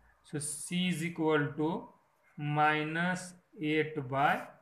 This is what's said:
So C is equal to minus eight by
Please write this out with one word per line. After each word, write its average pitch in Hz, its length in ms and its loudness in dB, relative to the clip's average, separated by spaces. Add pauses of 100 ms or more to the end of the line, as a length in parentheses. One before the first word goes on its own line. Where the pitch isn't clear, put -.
(240)
So 156 140 -8
C 180 500 -2
is 156 140 0
equal 156 540 2
to 165 320 -2 (480)
minus 151 960 0 (280)
eight 151 480 0
by 147 340 2 (180)